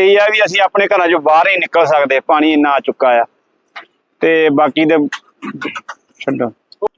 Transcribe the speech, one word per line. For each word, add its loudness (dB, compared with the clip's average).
ਇਹ 4
ਆ 2
ਵੀ 0
ਅਸੀਂ -2
ਆਪਣੇ 0
ਘਰਾਂ 0
ਚੋਂ 0
ਬਾਹਰ 2
ਹੀ 0
ਨਿਕਲ -2
ਸਕਦੇ, 0
ਪਾਣੀ 0
ਇੰਨਾ 0
ਆ 0
ਚੁੱਕਾ -2
ਆ। 2
ਤੇ 2
ਬਾਕੀ 0
ਦੇ 2
ਛੱਡੋ। -6